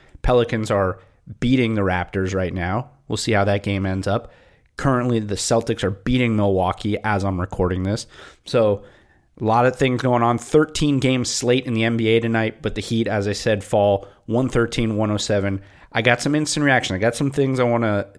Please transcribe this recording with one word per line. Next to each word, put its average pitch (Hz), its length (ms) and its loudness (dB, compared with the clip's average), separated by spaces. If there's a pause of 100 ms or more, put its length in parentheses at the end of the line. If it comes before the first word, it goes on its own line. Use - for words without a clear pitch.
(220)
Pelicans 117 460 2
are 98 300 0 (400)
beating 120 380 2
the 101 60 0
Raptors 92 520 -2
right 92 180 -2
now. 92 380 -4 (160)
We'll 110 120 -6
see - 120 -2
how 101 140 2
that 101 180 0
game 98 240 -2
ends 95 220 -2
up. 104 240 -4 (440)
Currently, 123 440 0
the 104 160 -4
Celtics 117 480 0
are 95 80 0
beating 123 420 0
Milwaukee 98 720 0
as 104 200 0
I'm 95 160 -2
recording 92 440 -2
this. 101 240 -4 (360)
So, 107 380 2 (580)
a - 40 -6
lot 113 200 4
of 127 120 2
things 127 260 0
going 123 220 2
on. 120 140 2
Thirteen 151 600 2
game 127 260 0
slate 127 420 0
in 123 80 -4
the 113 100 2
N 117 120 0
B 113 120 0
A 113 100 6
tonight, 113 440 -2
but 107 120 -4
the 110 60 -6
Heat, 113 260 -2
as 104 220 0
I 104 40 -2
said, 104 300 0
fall 101 460 2 (180)
one 123 220 0
thirteen, 113 480 -2
one 107 160 0
oh 104 60 0
seven. 98 440 -2 (300)
I 113 100 -2
got 120 180 2
some 147 140 -2
instant 151 300 -2
reaction. 127 320 2
I - 20 -4
got 113 160 0
some 139 160 -2
things 131 300 0
I 123 40 2
wanna, 117 440 0 (100)